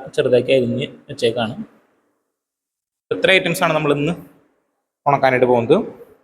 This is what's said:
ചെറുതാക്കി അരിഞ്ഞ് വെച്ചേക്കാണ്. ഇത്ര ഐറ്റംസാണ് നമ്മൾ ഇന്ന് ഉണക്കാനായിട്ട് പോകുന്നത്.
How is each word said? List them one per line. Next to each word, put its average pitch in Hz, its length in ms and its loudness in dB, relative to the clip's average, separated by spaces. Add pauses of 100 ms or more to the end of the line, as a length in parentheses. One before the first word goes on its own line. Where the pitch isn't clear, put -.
(160)
ചെറുതാക്കി 127 420 2
അരിഞ്ഞ് 120 300 -2 (240)
വെച്ചേക്കാണ്. 117 420 -2 (1600)
ഇത്ര 180 200 0
ഐറ്റംസാണ് 170 400 0
നമ്മൾ 147 220 0
ഇന്ന് 160 160 -2 (960)
ഉണക്കാനായിട്ട് 127 420 2
പോകുന്നത്. 120 240 2 (460)